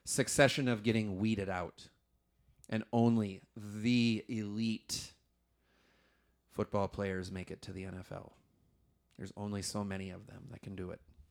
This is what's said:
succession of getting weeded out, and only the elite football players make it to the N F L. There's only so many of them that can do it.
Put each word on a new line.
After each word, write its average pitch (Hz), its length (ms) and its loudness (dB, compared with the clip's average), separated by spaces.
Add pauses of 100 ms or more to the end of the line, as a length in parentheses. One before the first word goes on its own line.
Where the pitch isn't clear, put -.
succession 135 600 4
of 107 160 0
getting 107 360 2
weeded 101 300 2
out, 90 400 -6 (800)
and 110 140 -2 (100)
only 113 480 4 (140)
the 110 720 2
elite 110 840 -4 (1400)
football 101 380 -2
players 95 440 -4
make 92 200 -8
it 95 120 -12
to 98 80 -12
the 92 120 -10
N 92 160 -10
F - 120 -14
L. 95 220 -12 (840)
There's - 200 -12
only 101 240 -4
so 104 220 -4
many 95 260 -6
of 101 180 -14
them 98 220 -16
that - 140 -14
can 98 120 -10
do 90 140 -6
it. - 100 -10 (320)